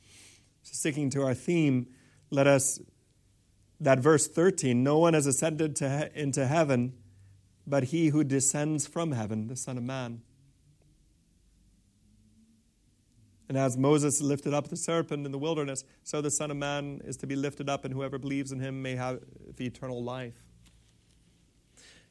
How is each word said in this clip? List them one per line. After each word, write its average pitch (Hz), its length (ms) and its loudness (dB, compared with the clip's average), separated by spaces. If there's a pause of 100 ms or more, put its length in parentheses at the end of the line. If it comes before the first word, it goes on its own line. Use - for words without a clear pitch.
(640)
So - 100 -18
sticking 147 360 -2
to 139 120 -2
our 131 100 2
theme, 135 540 2 (420)
let 139 200 4
us, 139 320 4 (1000)
that 135 200 6
verse 147 260 6
thirteen, 147 560 2
"No 143 160 4
one 165 160 6
has 147 120 4
ascended 156 500 0
to 143 360 -2
he-, - 80 -8
into 139 260 0
heaven, 131 520 2 (680)
but 139 180 2
he 156 240 2
who 151 160 2
descends 147 600 0
from 165 260 -4
heaven, 110 340 -4
the 127 100 -10
Son 127 220 -8
of 120 60 -6
Man." 123 380 -8 (3250)
And 135 60 -2
as 131 220 2
Moses 143 420 4
lifted 143 320 -2
up 143 160 -2
the 175 80 -8
serpent 165 480 -2
in 139 80 -8
the 139 60 -8
wilderness, 143 440 -4 (220)
so 151 160 -6
the 147 100 -2
Son 147 200 -2
of 143 80 -6
Man 143 440 -6
is 131 140 -10
to 139 100 -10
be 135 80 -6
lifted 139 320 -4
up, 139 160 -2
and 131 120 -8
whoever 135 240 -6
believes 135 340 -6
in 131 80 -8
him 135 220 -8
may 131 140 -6
have 127 280 -6 (320)
the 127 80 -8
eternal 123 400 -8
life. 120 300 -10 (1800)